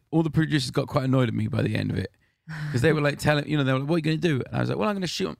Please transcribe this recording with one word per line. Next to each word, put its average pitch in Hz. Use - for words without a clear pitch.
all 165
the 160
producers 143
got 135
quite 135
annoyed 131
at 107
me 110
by 107
the 110
end 101
of 101
it. 101
'Cause 123
they 156
were, 151
like, 143
telling, 147
you 151
know, 139
they 131
were 131
like, 143
"What 170
are -
you 160
gonna 156
do?" 156
And 120
I 127
was 120
like, 131
"Well, 208
I'm 208
gonna 185
shoot 165